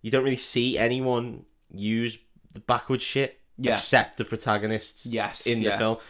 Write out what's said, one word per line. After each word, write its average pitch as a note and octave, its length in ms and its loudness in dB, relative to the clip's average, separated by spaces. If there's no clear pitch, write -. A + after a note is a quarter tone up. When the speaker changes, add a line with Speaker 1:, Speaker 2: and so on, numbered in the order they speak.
Speaker 1:
you A2+ 100 -4
don't C3 140 4
really C3+ 120 2
see A#2+ 400 0
anyone A#2+ 680 0
use A2+ 460 -2
the - 80 -16
backwards A#2+ 440 0
shit - 360 -2
Speaker 2:
Yeah. A#2+ 180 2
Speaker 1:
except - 420 2
the A2 80 -4
protagonists A2 840 -4
Speaker 2:
Yes, A2 400 -4
Speaker 1:
in A#2+ 120 2
the G#2+ 100 2
Speaker 2:
yeah. G2+ 80 0
Speaker 1:
film. A2 200 0